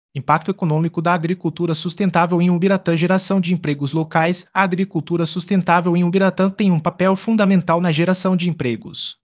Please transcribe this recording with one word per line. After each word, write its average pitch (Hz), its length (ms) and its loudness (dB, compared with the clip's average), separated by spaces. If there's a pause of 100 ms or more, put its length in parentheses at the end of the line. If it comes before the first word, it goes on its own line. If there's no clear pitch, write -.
(160)
Impacto 156 340 0
econômico 165 540 -2
da 175 100 2
agricultura 170 640 -4
sustentável 175 640 0
em 180 80 2
Ubiratã. 180 480 2
Geração 190 420 0
de 180 140 0
empregos 143 400 -4
locais. 160 580 -2
A 190 120 0
agricultura 170 640 -2
sustentável 175 680 0
em 180 80 2
Ubiratã 190 460 2
tem 196 220 0
um 160 80 2
papel 180 360 0
fundamental 190 640 2
na 175 120 0
geração 180 440 0
de 175 140 0
empregos. - 760 -6